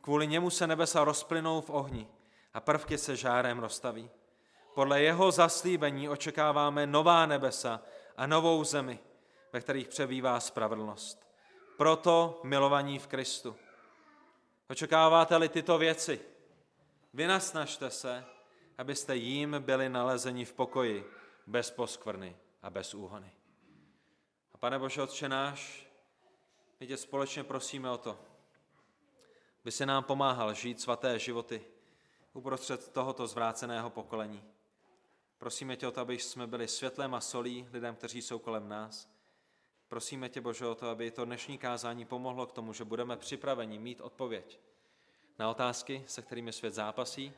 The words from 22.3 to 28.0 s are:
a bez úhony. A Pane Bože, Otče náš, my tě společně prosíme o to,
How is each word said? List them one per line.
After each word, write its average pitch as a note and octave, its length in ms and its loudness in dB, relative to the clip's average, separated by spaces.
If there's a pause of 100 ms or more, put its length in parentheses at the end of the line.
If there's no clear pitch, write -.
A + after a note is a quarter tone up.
a G2 80 -10
bez F#2 240 -8
úhony. F#2+ 380 -14 (1200)
A - 60 -20
Pane B2+ 200 -2
Bože, C3+ 240 -4
Otče C#3 260 -6
náš, C#3 600 -6 (920)
my C3 60 -12
tě C3 100 -8
společně C#3 480 -4
prosíme C3 460 -6
o A#2+ 80 -2
to, G#2+ 200 -10 (1400)